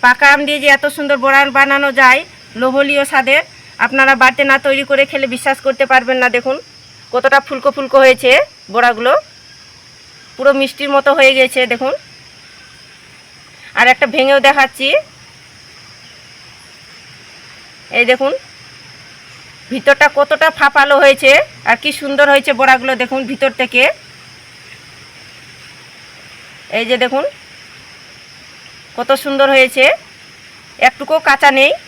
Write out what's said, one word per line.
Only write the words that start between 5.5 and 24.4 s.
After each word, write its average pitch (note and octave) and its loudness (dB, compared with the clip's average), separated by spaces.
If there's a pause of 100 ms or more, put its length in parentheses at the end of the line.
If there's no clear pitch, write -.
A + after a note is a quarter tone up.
করতে C4+ -2
পারবেন C4 0
না। B3 0
দেখুন C4 -4 (560)
কতটা C4+ 2
ফুলকো C4+ -4
ফুলকো C4+ 0
হয়েছে C4 2 (440)
বড়াগুলো, A#3+ 0 (1200)
পুরো C4+ 2 (100)
মিষ্টির C#4 -6
মতো C#4 2
হয়ে C4+ 4
গেছে B3+ -2 (120)
দেখুন। B3+ -4 (1900)
আর A#3 4
একটা C#4 0
ভেঙেও C#4 2
দেখাচ্ছি, C4+ 0 (3000)
এই A#3+ 0
দেখুন C4+ -2 (1400)
ভিতরটা C#4 0 (120)
কতটা D4+ 0 (100)
ফাঁপালো C#4 2
হয়েছে C#4 2 (400)
আর A#3 2
কি D4 -4 (100)
সুন্দর C#4 0
হয়েছে C#4 0
বড়াগুলো C4 2 (100)
দেখুন C4 -6 (100)
ভিতর C4+ -2 (100)
থেকে। B3 -2 (3000)